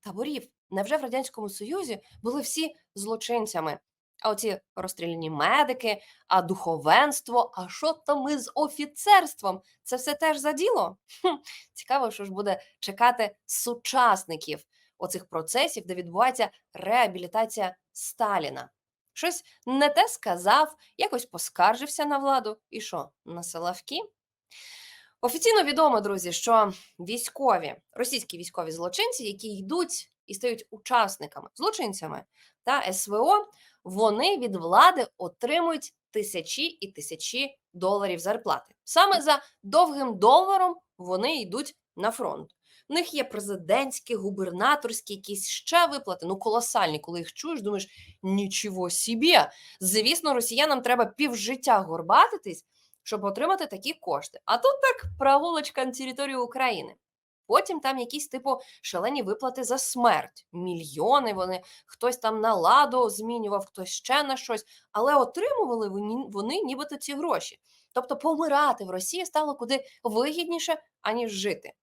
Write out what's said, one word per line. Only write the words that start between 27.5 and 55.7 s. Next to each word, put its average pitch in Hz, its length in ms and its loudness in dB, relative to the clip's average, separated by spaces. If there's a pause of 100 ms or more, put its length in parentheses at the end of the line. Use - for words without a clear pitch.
російські 247 460 -6
військові 170 320 -8
злочинці, 233 540 -4
які 202 240 -8
йдуть 214 640 -6 (140)
і 202 80 -12
стають 226 360 -6
учасниками, 202 840 -2
злочинцями 220 720 -6 (400)
та 269 240 2
С 190 220 -4
В 202 40 -2
О, 370 320 4 (380)
вони 220 540 2
від 226 180 -4
влади 220 500 6 (120)
отримують 311 760 -2 (160)
тисячі 202 520 -6
і 302 300 -8
тисячі 247 640 -8 (140)
доларів 185 460 0
зарплати. 185 560 -4 (100)
Саме 370 380 4
за 294 200 4 (200)
довгим 277 560 2
доларом 359 580 6 (220)
вони 190 380 -2
йдуть 233 400 -6 (200)
на 208 140 0
фронт. 160 400 -6 (380)
В 277 40 -8
них 339 220 -2
є 277 100 -2
президентські, 208 880 -2
губернаторські, 202 1000 -2
якісь 196 320 -10
ще - 400 2
виплати, 240 400 -6
ну, 190 100 -2
колосальні, 208 600 0
коли 170 200 -8
їх 165 140 -10
чуєш, 302 300 -8
думаєш: 196 260 -4 (340)
"Нічого 190 680 -2
собі!" 233 480 4 (420)
Звісно, 254 540 0
росіянам 247 480 2
треба 240 240 2
півжиття 247 720 0
горбатитись, 175 840 2 (420)
щоб 208 180 -6
отримати 294 420 0
такі 202 260 -10
кошти. - 520 -8
А 226 120 2
тут 508 160 4 (100)
так - 360 0
прогулочка 285 640 2